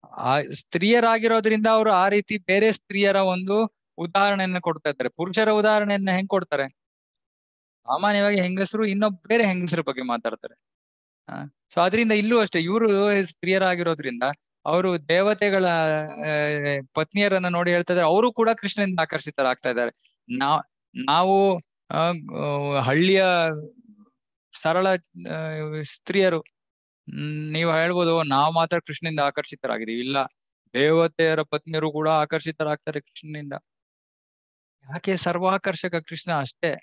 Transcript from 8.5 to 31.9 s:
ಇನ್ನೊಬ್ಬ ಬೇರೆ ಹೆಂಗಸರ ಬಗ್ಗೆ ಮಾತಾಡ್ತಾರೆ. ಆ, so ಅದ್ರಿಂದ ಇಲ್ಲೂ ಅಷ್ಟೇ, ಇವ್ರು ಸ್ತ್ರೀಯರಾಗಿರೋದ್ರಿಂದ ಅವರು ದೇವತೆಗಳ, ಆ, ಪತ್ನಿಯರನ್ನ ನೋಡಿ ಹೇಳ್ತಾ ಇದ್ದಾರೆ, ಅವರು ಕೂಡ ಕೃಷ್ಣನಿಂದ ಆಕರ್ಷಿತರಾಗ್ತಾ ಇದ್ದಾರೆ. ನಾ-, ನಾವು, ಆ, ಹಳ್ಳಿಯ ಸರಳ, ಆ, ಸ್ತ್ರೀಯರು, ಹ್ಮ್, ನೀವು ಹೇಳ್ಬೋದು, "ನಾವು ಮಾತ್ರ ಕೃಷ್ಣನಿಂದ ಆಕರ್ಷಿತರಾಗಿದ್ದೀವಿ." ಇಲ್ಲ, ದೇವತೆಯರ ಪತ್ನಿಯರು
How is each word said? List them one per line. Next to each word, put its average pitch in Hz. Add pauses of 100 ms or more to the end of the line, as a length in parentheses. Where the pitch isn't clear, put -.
ಇನ್ನೊಬ್ಬ 202
ಬೇರೆ 226
ಹೆಂಗಸರ 175
ಬಗ್ಗೆ 131
ಮಾತಾಡ್ತಾರೆ. 117 (680)
ಆ, -
so -
ಅದ್ರಿಂದ 220
ಇಲ್ಲೂ 214
ಅಷ್ಟೇ, 185
ಇವ್ರು 202 (160)
ಸ್ತ್ರೀಯರಾಗಿರೋದ್ರಿಂದ 170 (420)
ಅವರು 170
ದೇವತೆಗಳ, 196
ಆ, 156 (680)
ಪತ್ನಿಯರನ್ನ 190
ನೋಡಿ 175
ಹೇಳ್ತಾ 175
ಇದ್ದಾರೆ, 175
ಅವರು 220
ಕೂಡ 226
ಕೃಷ್ಣನಿಂದ 196
ಆಕರ್ಷಿತರಾಗ್ತಾ 139
ಇದ್ದಾರೆ. 120 (460)
ನಾ-, 143 (400)
ನಾವು, 185 (300)
ಆ, 160 (680)
ಹಳ್ಳಿಯ 180 (1400)
ಸರಳ, 180 (440)
ಆ, 156
ಸ್ತ್ರೀಯರು, 180
ಹ್ಮ್, -
ನೀವು 165
ಹೇಳ್ಬೋದು, 165
"ನಾವು 147
ಮಾತ್ರ 165
ಕೃಷ್ಣನಿಂದ 156
ಆಕರ್ಷಿತರಾಗಿದ್ದೀವಿ." 120
ಇಲ್ಲ, 131 (560)
ದೇವತೆಯರ 160
ಪತ್ನಿಯರು 156